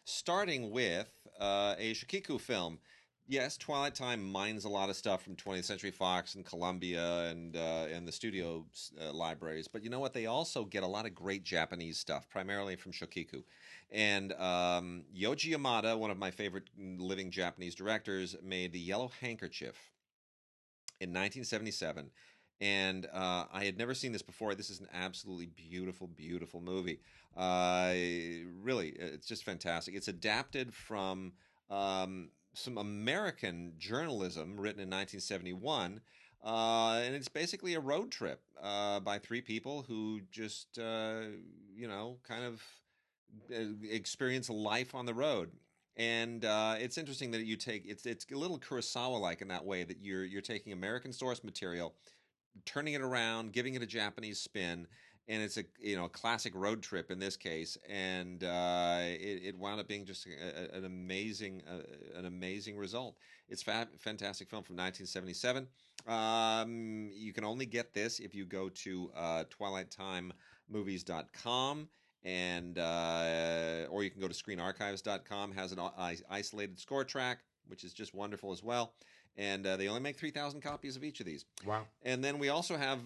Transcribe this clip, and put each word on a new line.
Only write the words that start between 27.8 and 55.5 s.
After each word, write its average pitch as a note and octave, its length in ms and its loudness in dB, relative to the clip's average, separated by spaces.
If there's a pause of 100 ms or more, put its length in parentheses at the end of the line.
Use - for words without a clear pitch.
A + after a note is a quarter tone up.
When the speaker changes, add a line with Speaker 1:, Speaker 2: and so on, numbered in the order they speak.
Speaker 1:
really, G#2 300 2
it's D#2 360 -6
just A2 160 -4
fantastic. F2+ 540 -2
It's G2 100 -4
adapted A2+ 680 0
from, F#2+ 600 -2 (380)
um, F#2+ 600 0 (240)
some B2+ 240 -4
American G#2 1000 0
journalism G2 840 -2
written G2+ 200 0
in F#2+ 100 -6
nineteen F#2+ 280 -2
seventy-one. F#2+ 840 -2 (420)
Uh, A2+ 600 6
and B2+ 120 0
it's C3+ 120 -4
basically F3 460 0
a D#3+ 60 2
road D3+ 320 2
trip, D#2+ 280 -2 (220)
uh, G2+ 380 2
by G2+ 180 0
three A#2 220 -2
people B2 480 -4
who A2 320 0 (100)
just, G#2+ 480 -8
uh, A2 440 0 (520)
you A#2 140 -6
know, A2 340 -4
kind A#2+ 220 -4
of, A#2 180 -6 (880)
uh, A#2+ 40 -2 (340)
experience B2 580 2
life G#2+ 460 2
on B2 120 -2
the A#2 80 0
road. A#2+ 360 2 (440)
And, A#2 520 2
uh, A2 320 6
it's B2 180 -2
interesting C#3 360 -2
that A2+ 120 2
you A2 120 2
take, G#2+ 300 -2
it's, G2+ 200 -6
it's A#2 260 -2
a - 20 -6
little D#3+ 240 0
Kurosawa-like A#2+ 840 0
in G2 60 -6
that F2+ 180 -2
way F#2 180 2
that F2 160 -6
you're, F#2+ 240 -2
you're G2 160 -4
taking G#2 320 -4
American A2 400 -2
source B2+ 320 -2
material, F2 500 -2 (680)
turning D3 300 -2
it C#3 80 0
around, A2+ 500 2
giving B2 220 2
it A#2+ 80 -2
a A#2 40 0
Japanese G#2 540 -2
spin, F2 460 -2 (420)
and A2 140 2
it's G#2+ 160 -2